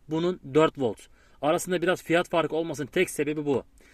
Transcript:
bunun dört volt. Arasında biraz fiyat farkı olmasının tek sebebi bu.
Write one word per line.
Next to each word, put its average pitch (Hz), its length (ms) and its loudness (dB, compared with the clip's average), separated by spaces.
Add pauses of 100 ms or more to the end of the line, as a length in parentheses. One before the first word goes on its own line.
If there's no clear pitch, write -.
bunun 170 320 -2 (140)
dört 151 240 4
volt. 117 220 -2 (420)
Arasında 170 400 0
biraz 175 200 0
fiyat 170 260 0
farkı 156 280 0
olmasının 151 300 -4
tek 185 240 0
sebebi 151 360 -2
bu. 127 180 2 (300)